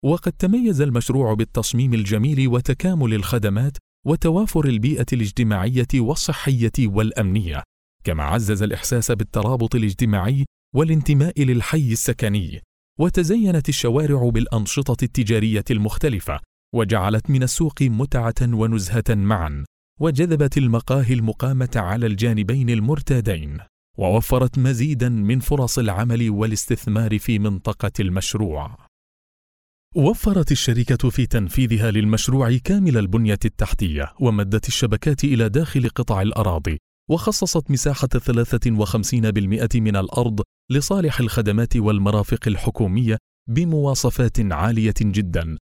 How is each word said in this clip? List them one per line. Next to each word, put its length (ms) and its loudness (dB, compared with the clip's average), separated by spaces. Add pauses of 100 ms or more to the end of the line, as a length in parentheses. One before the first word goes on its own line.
وقد 260 0
تميز 500 2
المشروع 520 0
بالتصميم 600 0
الجميل 540 0
وتكامل 640 0
الخدمات 640 0 (280)
وتوافر 600 2
البيئة 480 0
الاجتماعية 840 0
والصحية 840 0
والأمنية، 840 0 (400)
كما 200 -2
عزز 400 0
الإحساس 480 -2
بالترابط 640 -2
الاجتماعي 680 0 (300)
والانتماء 640 2
للحي 500 0
السكني، 720 -4 (380)
وتزينت 720 2
الشوارع 600 0
بالأنشطة 760 -2
التجارية 680 0
المختلفة، 680 -2 (360)
وجعلت 540 0
من 140 2
السوق 380 -2
متعة 600 0
ونزهة 680 0
معًا، 540 0 (360)
وجذبت 580 2
المقاهي 560 2
المقامة 600 -2
على 300 -2
الجانبين 640 0
المرتادين، 880 0 (380)
ووفرت 600 2
مزيدًا 500 0
من 300 0
فرص 400 0
العمل 500 0
والاستثمار 880 -2
في 200 0
منطقة 600 -2
المشروع. 760 -4 (1160)
وفرت 560 2
الشركة 580 0
في 160 0
تنفيذها 680 0
للمشروع 680 2
كامل 400 2
البنية 480 0
التحتية، 760 -2
ومدت 480 0
الشبكات 560 0
إلى 260 2
داخل 400 0
قطع 320 -2
الأراضي، 560 0 (320)
وخصصت 640 0
مساحة 360 0
ثلاثة 640 0
وخمسين 600 0
بالمائة 440 0
من 200 2
الأرض 460 -2 (300)
لصالح 480 0
الخدمات 580 0
والمرافق 720 0
الحكومية 680 0 (320)
بمواصفات 920 0
عالية 600 0
جدًا 560 -2 (140)